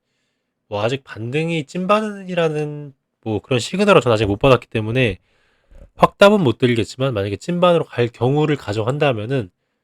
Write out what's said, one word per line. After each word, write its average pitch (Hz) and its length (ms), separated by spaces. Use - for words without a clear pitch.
뭐, 104 160
아직 127 220
반등이 151 640
찐반이라는 175 1300
뭐, 107 180
그런 127 180
시그널을 185 420
저는 120 140
아직 107 120
못 101 100
받았기 131 320
때문에 113 500
확답은 202 460
못 120 160
드리겠지만, 120 560
만약에 101 220
찐반으로 175 480
갈 120 240
경우를 147 480
가정한다면은 113 920